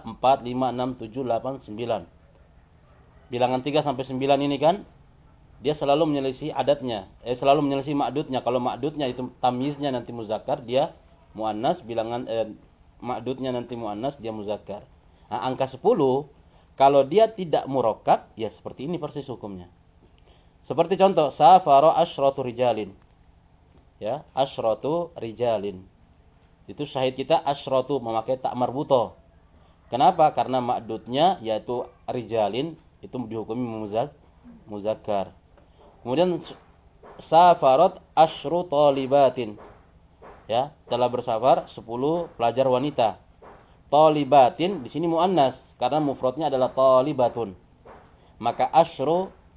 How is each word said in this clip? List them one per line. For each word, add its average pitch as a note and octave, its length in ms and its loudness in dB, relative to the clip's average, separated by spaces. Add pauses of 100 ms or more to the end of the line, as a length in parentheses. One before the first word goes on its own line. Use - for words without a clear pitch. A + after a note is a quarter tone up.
empat, A#2+ 400 0
lima, B2+ 240 -2
enam, B2+ 240 -6
tujuh, A#2 320 -10
delapan, A#2 400 -4
sembilan. G#2+ 400 -6 (1300)
Bilangan B2+ 320 0
tiga D3 160 0
sampai C3+ 240 -4
sembilan C3+ 400 2
ini C#3+ 160 -2
kan, F3+ 240 2 (720)
dia C3+ 160 -2
selalu D3+ 320 2
menyelisih C#3 480 -4
adatnya, B2 560 -2 (160)
eh, B2 80 -4
selalu C#3 320 2
menyelisih C#3 320 -2
makdudnya. C3 480 -4
Kalau B2 160 0
makdudnya B2+ 480 -4
itu B2 180 -8 (140)
tamyiznya C3+ 480 -2
nanti A#2+ 240 -8
muzakkar, A2+ 480 -6
dia B2+ 320 -2 (400)
muannas, A2 480 -4
bilangan, A2+ 480 -6
eh, A2+ 160 -2 (560)
makdudnya B2 480 -6
nanti A#2+ 240 -8
muannas, A2+ 480 -8
dia A2 80 -8
muzakkar. G#2 560 -10 (440)
Nah, A2+ 200 -6
angka C3 200 -4
sepuluh, C#3+ 600 0 (480)
kalau C#3 280 6
dia G3+ 200 4
tidak F3 400 -4
murakkab, C3 720 0
ya G#2+ 160 -8
seperti - 320 -14
ini E3 160 -6
persis C#3 240 -12
hukumnya. G2+ 400 -12 (1040)
Seperti E3 240 0
contoh, F3 400 4
safara D#3 640 8
asyratu C#3 480 0
rijalin. A#2 480 -2 (1040)
Ya, B2+ 240 -6 (160)
asyratu C3+ 800 -2
rijalin. G#2 640 -4 (880)
Itu C#3+ 160 -10
syahid C3 320 -2
kita C#3 240 0
asyratu C#3 560 -2
memakai A#2 400 -4
tak - 160 -6
marbuto. B2 640 0 (720)
Kenapa? D#3 400 4
Karena B2 320 -2
makdudnya A#2+ 800 -2
yaitu A2 480 -6 (160)
rijalin A2+ 720 -4 (240)
itu B2+ 160 -12
dihukumi A2 400 -8
muzak-, A2+ 560 -6 (560)
muzakkar. G#2 640 -6 (720)
Kemudian D#3+ 320 0 (880)
safarat E3+ 720 6 (160)
asyru D#3+ 560 2
talibatin. C3+ 880 2 (880)
Ya, B2+ 240 -2 (160)
telah A#2+ 240 0
bersafar B2 640 0
sepuluh C#3 640 -4
pelajar A#2 320 2
wanita. B2+ 480 0 (720)
Talibatin D3 960 4
di - 80 -14
sini E3 160 -2
muannas E3 480 2 (240)
karena C3+ 160 -2
mufradnya C#3 480 -2
adalah B2+ 240 0
talibatun. B2+ 880 2 (800)
Maka A#2 320 -2
asyru E3 640 0 (220)